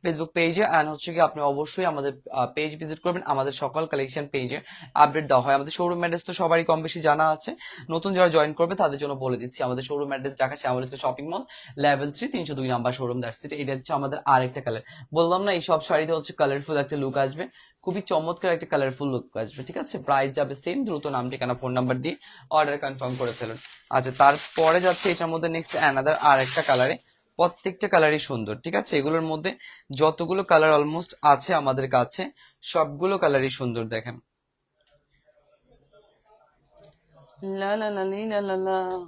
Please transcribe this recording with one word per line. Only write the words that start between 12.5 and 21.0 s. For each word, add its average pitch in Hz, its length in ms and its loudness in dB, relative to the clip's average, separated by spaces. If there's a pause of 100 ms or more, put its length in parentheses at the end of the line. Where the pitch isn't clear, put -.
দুই 131 140 -4
নাম্বার 123 240 0
শোরুম, 123 280 -4
that's 117 260 -10
it। 147 80 -8
এটা 139 180 -6
হচ্ছে 135 200 -6
আমাদের 143 320 -2
আরেকটা 127 360 2
কালার। 113 220 -6 (320)
বললাম 170 280 4
না 202 100 0
এই 170 80 0
সব 160 220 2
শাড়িতে 160 300 0
হচ্ছে 156 200 -4
কালারফুল 143 440 0
একটা 143 200 -2
লুক 135 200 -4
আসবে, 139 320 -2 (340)
খুবই 190 180 -4
চমৎকার 170 520 -2
একটা 170 140 -4
কালারফুল 139 420 -2
লুক 123 280 -4
আসবে, 113 280 -8
ঠিক - 120 -12
আছে? - 220 -8
প্রাইস 139 340 0
যাবে 139 220 -2
সেম। 247 300 -4
দ্রুত 160 220 -6